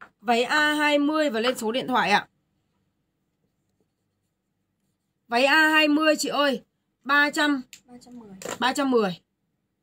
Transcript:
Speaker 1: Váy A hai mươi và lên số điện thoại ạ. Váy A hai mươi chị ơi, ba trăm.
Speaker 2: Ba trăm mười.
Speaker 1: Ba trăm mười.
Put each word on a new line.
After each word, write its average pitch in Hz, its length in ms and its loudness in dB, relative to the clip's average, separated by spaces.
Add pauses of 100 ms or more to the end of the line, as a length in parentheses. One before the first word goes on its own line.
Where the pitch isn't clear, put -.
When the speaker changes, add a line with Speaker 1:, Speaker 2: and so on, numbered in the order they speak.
(200)
Speaker 1:
Váy 233 220 0
A 302 320 0
hai 294 240 0
mươi 302 320 0
và 220 100 -4
lên 254 180 -2
số 226 140 -4
điện 240 140 -4
thoại 208 240 0
ạ. 202 180 0 (3000)
Váy 233 160 0
A 311 240 4
hai 311 200 4
mươi 302 280 2
chị - 120 -6
ơi, 277 340 -2 (400)
ba 285 280 2
trăm. 294 320 -2 (240)
Speaker 2:
Ba 247 140 -20
trăm 247 180 -20
mười. 220 120 -20 (280)
Speaker 1:
Ba 247 140 -2
trăm 269 180 -2
mười. 208 300 0 (640)